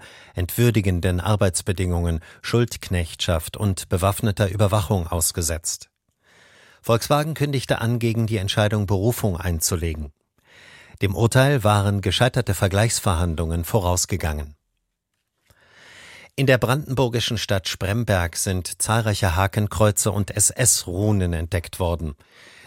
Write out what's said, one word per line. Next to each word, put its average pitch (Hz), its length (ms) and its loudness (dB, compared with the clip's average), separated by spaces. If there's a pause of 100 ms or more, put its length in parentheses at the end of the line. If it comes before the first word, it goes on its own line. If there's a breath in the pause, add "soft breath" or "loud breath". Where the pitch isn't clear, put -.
(340 loud breath)
entwürdigenden 92 840 0
Arbeitsbedingungen, 90 1000 0 (220 loud breath)
Schuldknechtschaft - 1160 -2
und 98 320 -2
bewaffneter 98 600 0
Überwachung 101 560 0
ausgesetzt. - 840 -4 (920 soft breath)
Volkswagen 147 540 0
kündigte 139 440 -2
an, 117 200 0
gegen 113 260 0
die 107 120 -2
Entscheidung 104 500 0
Berufung 101 500 0
einzulegen. 82 760 -4 (880 loud breath)
Dem 92 120 0
Urteil 127 480 4
waren 101 380 2
gescheiterte 104 540 0
Vergleichsverhandlungen 87 1120 0
vorausgegangen. 87 880 -2 (1800 loud breath)
In 139 100 2
der 131 100 6
brandenburgischen 120 800 0
Stadt - 300 -2
Spremberg 98 720 -2
sind - 440 -4
zahlreiche 107 540 0
Hakenkreuze 104 760 2
und 101 200 -2
S-S-Runen 101 1000 0
entdeckt 82 460 -4
worden. 82 360 -2 (520 loud breath)